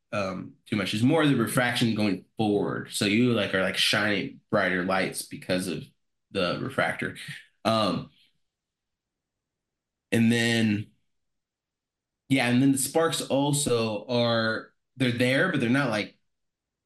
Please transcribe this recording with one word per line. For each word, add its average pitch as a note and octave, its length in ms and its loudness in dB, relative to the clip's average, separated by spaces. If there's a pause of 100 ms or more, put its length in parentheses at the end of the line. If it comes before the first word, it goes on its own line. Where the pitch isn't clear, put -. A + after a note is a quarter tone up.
(120)
um, F#2+ 400 -4 (140)
too G#2+ 100 -2
much. F#2+ 180 -2
It's G#2+ 80 -2
more D3+ 240 4
the C#3+ 80 4
refraction A#2+ 640 0
going G#2 280 -2 (120)
forward. F#2+ 560 -2
So - 140 -2
you, A#2 260 4
like, G2 220 0
are, F#2+ 80 0
like, F#2+ 140 -2
shining G#2 640 -2 (100)
brighter F#2 340 0
lights F#2+ 380 -2
because - 440 -4
of D2+ 180 -6 (460)
the F2 300 -2
refractor. - 560 -6 (480)
Um, G#2+ 460 0 (2000)
and A#2 180 4
then, A#2 640 2 (1400)
yeah, C3 200 2
and B2 140 4
then C#3 100 6
the C3 60 -2
sparks D#3+ 420 0
also B2 880 -2
are, A#2 640 -2 (240)
they're B2+ 160 0
there, C3 380 2
but C#3+ 100 -2
they're A2+ 100 0
not, C3+ 200 0
like, G#2+ 260 -4 (680)